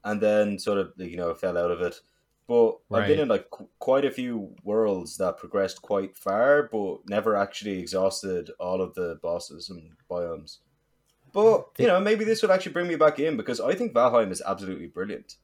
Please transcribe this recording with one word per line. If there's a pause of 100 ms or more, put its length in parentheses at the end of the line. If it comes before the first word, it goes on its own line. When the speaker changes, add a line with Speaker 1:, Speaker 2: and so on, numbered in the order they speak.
Speaker 1:
and
then
sort
of,
you
know,
fell
out
of
it. (520)
But (180)
I've
been
Speaker 2:
Right.
Speaker 1:
in,
like,
qu-, (100)
quite
a
few (100)
worlds
that
progressed
quite
far,
but (100)
never
actually
exhausted
all
of
the
bosses
and (140)
biomes. (760)
But,
Speaker 2:
They
Speaker 1:
you
know,
maybe
this
would
actually
bring
me
back
in
because
I
think
Valheim
is
absolutely
brilliant.